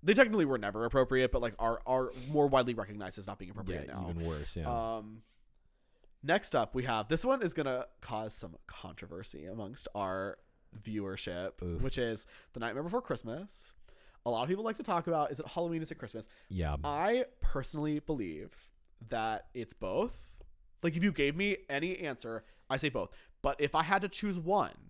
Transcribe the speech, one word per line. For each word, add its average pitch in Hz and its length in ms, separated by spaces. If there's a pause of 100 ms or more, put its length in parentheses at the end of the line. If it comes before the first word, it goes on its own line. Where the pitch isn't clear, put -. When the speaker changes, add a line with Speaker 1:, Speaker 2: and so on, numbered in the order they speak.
Speaker 1:
They 196 120
technically 214 320
were 131 120
never 104 260
appropriate, 127 460
but, 123 120
like, 117 180
are, 113 260
are 131 240 (180)
more 147 200
widely 123 260
recognized 101 440
as 101 100
not 101 100
being 90 140
appropriate 90 340
Speaker 2:
Yeah, 60 80
Speaker 1:
now. 85 160
Speaker 2:
even 85 160
worse, 76 300
yeah. 113 400
Speaker 1:
Um, 110 260 (1000)
next 165 320
up, 117 200
we 127 100
have, 110 240
this 160 160
one 262 180
is 180 120
gonna 131 320 (140)
cause 110 340
some 85 220 (100)
controversy 87 800
amongst 110 480
our 95 440 (440)
viewership, 95 800
Speaker 2:
Oof. 85 200
Speaker 1:
which - 160
is 113 280 (260)
The 120 80
Nightmare 117 220
Before 185 200
Christmas. 135 720 (520)
A 120 40
lot 117 120
of 131 60
people 196 160
like 220 120
to - 60
talk 175 240
about, 160 240
is 143 100
it - 60
Halloween, 170 360
is 160 80
it 160 60
Christmas? - 320 (200)
Speaker 2:
Yeah. 78 360
Speaker 1:
I 180 400 (160)
personally 147 600
believe 95 540 (540)
that 110 460
it's 117 200
both. 135 400 (680)
Like, 165 140
if 170 60
you 202 100
gave 143 240
me 196 220 (100)
any 156 300
answer, 131 460 (240)
I 135 80
say 139 140
both. 98 200 (320)
But 139 180
if 143 140
I 156 80
had 190 200
to 202 60
choose 190 300
one 170 360 (160)